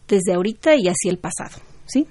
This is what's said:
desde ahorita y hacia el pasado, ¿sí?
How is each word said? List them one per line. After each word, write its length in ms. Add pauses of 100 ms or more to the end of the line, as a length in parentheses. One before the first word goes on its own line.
desde 260
ahorita 440
y 100
hacia 240
el 80
pasado, 380 (280)
¿sí? 260